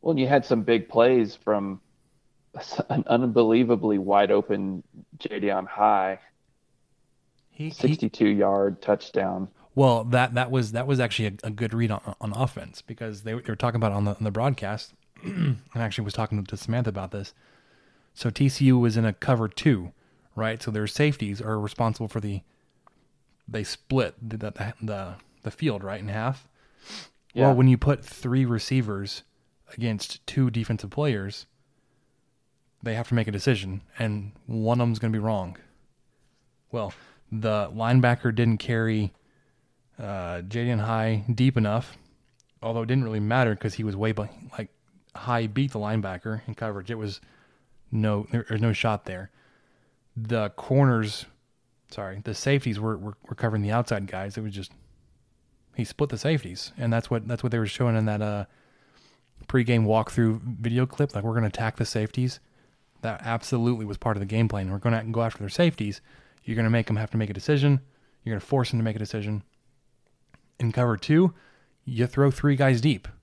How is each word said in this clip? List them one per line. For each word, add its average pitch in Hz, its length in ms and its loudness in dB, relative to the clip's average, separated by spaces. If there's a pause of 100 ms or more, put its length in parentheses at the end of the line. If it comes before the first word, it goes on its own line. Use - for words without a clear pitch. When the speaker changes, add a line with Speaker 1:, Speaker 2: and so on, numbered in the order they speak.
Speaker 1:
Well, 160 160 0
you 131 100 2
had 139 180 4
some 113 180 2
big 113 240 2
plays 117 480 4
from 101 460 -2 (1040)
an 123 200 -2
unbelievably 113 920 4
wide 101 340 4
open 98 500 0 (360)
Jadeon 98 500 -4
High, 98 520 2 (1300)
Speaker 2:
He, - 160 -10
he 160 60 -6
Speaker 1:
sixty-two 113 580 2
yard 98 520 4
touchdown. 95 680 0 (260)
Speaker 2:
Well, 123 300 4
that, 123 280 2
that 123 180 0
was, 120 200 0
that 120 160 -2
was 135 120 2
actually 110 440 -2
a, 113 40 -6
a 107 40 -4
good 110 220 -4
read 113 180 2
on, 104 280 -6
on 107 140 -6
offense, 123 480 -4
because 110 420 -12
they, 110 100 -6
they 120 180 -6
were 104 40 -2
talking 120 220 0
about 110 140 2
it 98 40 0
on 104 100 2
the, 101 100 0
on - 80 -6
the 107 80 -2
broadcast, 107 600 -2 (140)
<clears throat> - 160 -20
and 170 340 -2 (180)
I 117 60 -2
actually 107 240 -4
was 101 80 -6
talking 107 300 -2
to 101 140 -8
Samantha 113 320 -2
about 95 220 -8
this. 101 220 -8 (800)
So - 160 -4
T 139 180 2
C 135 180 2
U 131 140 8
was 117 180 4
in 113 80 4
a 107 80 0
cover 113 340 0
two, 101 440 0 (440)
right? 110 260 -4
So 113 100 -6
their 107 160 -2
safeties 113 540 0
are 110 180 -2
responsible 110 480 -2
for 110 120 -6
the, 101 220 -6 (1040)
they 110 160 -6
split - 520 -2 (120)
the, 110 100 -8
the, 104 440 -8
the, 98 320 -6 (300)
the 107 80 -8
field, 110 320 -4
right, 98 160 -8
in 104 80 -10
half. 110 400 -4 (840)
Speaker 1:
Yeah. 131 140 6
Speaker 2:
Well, 131 100 6
when 131 100 8
you 127 100 8
put 139 260 2
three 131 420 0
receivers 107 800 -2 (500)
against 110 520 -6
two 131 240 2
defensive 110 400 -4
players, 107 560 -2 (1400)
they 113 140 -4
have 117 140 -6
to - 40 0
make 113 140 2
a 107 40 -4
decision, 98 500 -2 (180)
and 104 320 -4 (160)
one 117 340 0
of 120 60 2
them's 113 120 0
gonna 110 140 0
be 110 60 0
wrong. 101 380 -2 (1120)
Well, 110 200 -6 (400)
the 107 420 0
linebacker 120 600 4
didn't 117 240 4
carry, 113 560 0 (840)
uh, 90 480 -8
Jaden 117 320 -2
High 110 460 -2 (100)
deep 127 220 2
enough, 110 400 0 (680)
although 113 200 -2
it - 20 -4
didn't 127 180 2
really 110 160 -2
matter 113 360 2
'cause 101 180 -6
he 113 100 -6
was 104 140 -2
way 110 160 0
be-, 107 100 -4 (340)
like, 107 120 -10 (460)
High 117 320 -2
beat 131 240 0
the 110 80 -6
linebacker 104 680 -4
in 110 80 -8
coverage. 101 340 -8
It 117 80 -6
was 104 220 -8 (720)
no, 107 400 0
there, 117 160 -2
there's 110 140 -2
no 113 100 4
shot 107 340 -2
there. 95 240 -10 (880)
The 110 360 -2
corners, 123 720 2 (680)
sorry, 98 320 -10
the 113 100 -6
safeties 131 460 0
were, 110 180 -2
were, 101 200 -10 (100)
were - 80 -8
covering 110 260 -2
the 101 100 0
outside 110 360 0
guys. 95 300 -8
It 110 40 -6
was 107 120 -8
just, 95 180 -10 (1040)
he 120 80 -4
split 143 280 -4
the 117 60 -6
safeties, 139 600 -4
and 117 160 0
that's 117 160 -2
what, 110 180 -2
that's 117 160 -6
what 123 80 0
they 117 80 0
were 110 60 0
showing 113 320 0
in 110 80 2
that, 104 160 -2
uh, 104 240 -4 (1000)
pregame 117 380 4
walkthrough 110 540 2 (200)
video 120 260 2
clip. - 300 -2
Like, 101 80 -4
"We're 113 100 -2
gonna 113 140 2
attack 110 300 -4
the - 80 0
safeties." 123 540 -2 (640)
That 110 220 -6
absolutely 117 600 0
was 101 120 -6
part 110 180 -2
of 101 40 -2
the 101 60 -2
game 110 220 2
plan. 98 220 -2
"We're 101 100 -4
gonna 113 260 0
go 113 180 -2
after 113 160 -4
their 101 100 -6
safeties." 113 520 0 (420)
You're 113 140 -4
gonna 113 120 2
make 113 180 2
them 107 100 0
have 107 140 -4
to 113 60 -2
make 107 120 0
a 104 40 -6
decision. 139 460 2 (440)
You're 113 120 -4
gonna 95 60 -4
force 131 300 0
them 117 80 0
to 113 40 0
make 107 140 -2
a - 20 -8
decision. 104 440 -6 (1160)
In 117 140 -2
cover 120 240 2
two, 165 360 4 (520)
you 123 200 0
throw 139 260 2
three 143 260 2
guys 131 240 4
deep. 131 260 0 (160)